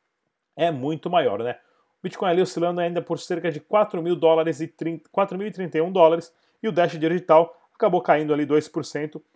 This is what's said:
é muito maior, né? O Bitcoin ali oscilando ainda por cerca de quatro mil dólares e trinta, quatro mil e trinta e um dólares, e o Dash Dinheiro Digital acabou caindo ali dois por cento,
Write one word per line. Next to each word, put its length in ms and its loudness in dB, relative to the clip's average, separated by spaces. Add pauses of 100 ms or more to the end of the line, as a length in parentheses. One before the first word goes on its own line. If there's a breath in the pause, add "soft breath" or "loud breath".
(540)
é 160 0
muito 400 -6
maior, 300 2
né? 180 -6 (400 soft breath)
O 60 -20
Bitcoin 260 -4
ali 100 2
oscilando 400 -2
ainda 220 -2
por 160 -6
cerca 320 -6
de 80 -10
quatro 420 -2
mil 140 -2
dólares 460 2
e 80 -6
trinta, 420 -10
quatro 260 -2
mil 120 -8
e 20 -8
trinta 280 -6
e 20 2
um 100 -2
dólares, 420 4 (300)
e 60 -4
o 40 -4
Dash 200 2
Dinheiro 240 -2
Digital 360 4 (220 loud breath)
acabou 260 2
caindo 320 2
ali 140 0
dois 220 0
por 160 -8
cento, 360 -10 (140)